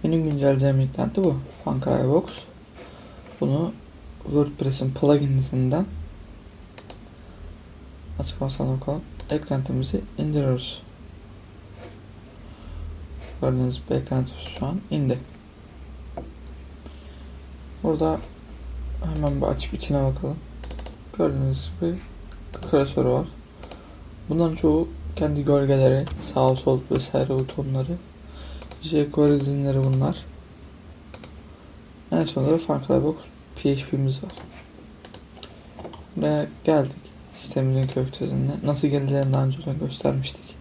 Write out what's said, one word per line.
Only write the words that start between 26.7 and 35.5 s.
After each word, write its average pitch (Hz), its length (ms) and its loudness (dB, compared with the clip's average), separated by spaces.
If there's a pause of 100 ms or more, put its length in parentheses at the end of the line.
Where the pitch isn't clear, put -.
vesaire 135 480 2
butonları, 135 580 0 (840)
jQuery 147 580 4
dizinleri 139 440 2
bunlar. 135 420 2 (1900)
En 165 140 4
sonunda 143 280 2
da 165 40 4
Fancry 139 460 2
Box 156 120 2 (400)
P 139 200 2
H 135 100 -4
P'miz 135 380 0
var. - 80 -8 (1800)